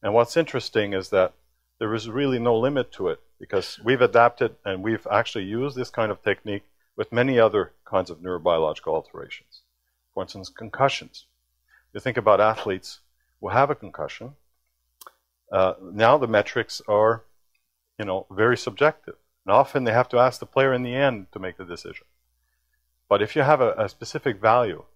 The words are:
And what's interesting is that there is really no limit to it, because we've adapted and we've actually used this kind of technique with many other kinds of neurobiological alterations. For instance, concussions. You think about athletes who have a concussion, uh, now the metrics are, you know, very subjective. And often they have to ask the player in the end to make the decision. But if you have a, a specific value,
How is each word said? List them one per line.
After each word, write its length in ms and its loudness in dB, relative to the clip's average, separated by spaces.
And 140 -2
what's 220 4
interesting 560 -2
is 160 -4
that 240 2
there 140 -2
is 160 -6
really 300 -2
no 180 2
limit 360 -2
to 160 -4
it, 100 -6
because 460 -6
we've 180 2
adapted 640 4
and 180 -6
we've 300 -4
actually 320 -2
used 320 -6
this 140 -8
kind 200 -2
of 140 -8
technique 400 -4
with 160 -8
many 260 2
other 360 2
kinds 260 -2
of 100 -14
neurobiological 760 -2
alterations. 680 -10
For 100 -8
instance, 240 -16
concussions. 800 -4
You 60 -10
think 160 -6
about 240 6
athletes 600 -2
who 80 -8
have 200 0
a 60 -4
concussion, 600 -14
uh, 300 2
now 360 4
the 100 0
metrics 600 -2
are, 360 2
you 60 -8
know, 260 -6
very 260 2
subjective. 580 -2
And 80 0
often 300 2
they 80 0
have 180 2
to 100 0
ask 200 2
the 60 -14
player 280 0
in 100 -2
the 120 -6
end 380 -2
to 60 -12
make 180 -10
the 80 -16
decision. 400 -16
But 120 4
if 140 -4
you 60 2
have 200 4
a, 160 2
a 120 -2
specific 500 -8
value, 440 2